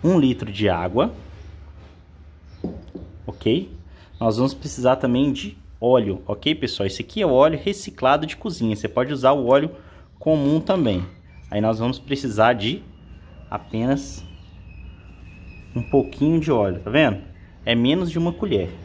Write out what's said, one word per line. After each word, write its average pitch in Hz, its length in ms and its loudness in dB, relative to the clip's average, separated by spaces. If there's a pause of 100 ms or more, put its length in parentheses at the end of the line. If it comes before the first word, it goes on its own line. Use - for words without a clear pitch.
Um 175 160 4
litro 123 320 2
de 98 200 0
água. 92 420 0 (2250)
Ok? 151 440 0 (480)
Nós 113 200 2
vamos 135 160 2
precisar 131 420 0
também 131 340 2
de 196 280 -8 (200)
óleo, 120 480 2
ok, 143 280 -2
pessoal? 120 320 -4
Esse - 160 -6
aqui - 180 -8
é 190 60 2
o 143 60 4
óleo 147 300 4
reciclado 151 600 0
de - 140 -10
cozinha. 117 360 -4
Você 107 140 -6
pode 127 240 -2
usar 131 200 4
o 135 140 0
óleo 143 260 4 (460)
comum 156 440 2
também. 120 420 0 (460)
Aí 104 100 -2
nós 110 180 0
vamos 123 200 -4
precisar 123 560 2
de 117 280 -4 (680)
apenas 123 720 -4 (1500)
um 120 60 -4
pouquinho 143 580 2
de 156 100 -2
óleo, 101 300 2
tá 95 100 -10
vendo? 120 300 2 (460)
É 117 80 2
menos 151 360 2
de 160 80 -4
uma 170 140 0
colher. 104 380 -2 (140)